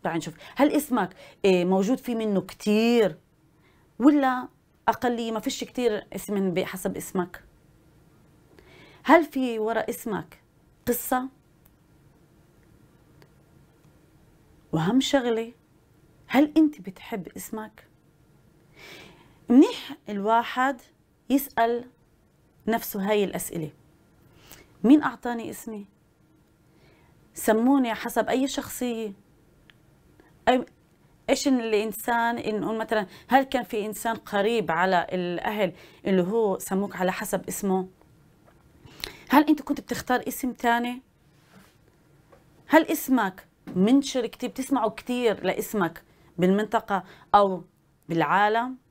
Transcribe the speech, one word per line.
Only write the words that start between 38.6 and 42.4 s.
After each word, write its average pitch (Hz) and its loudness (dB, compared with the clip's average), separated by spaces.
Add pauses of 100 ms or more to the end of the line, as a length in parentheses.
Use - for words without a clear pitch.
هل 294 6
أنت 302 2
كنت - -6
بتختار - -4
اسم 254 -6
تاني؟ 240 -2 (1700)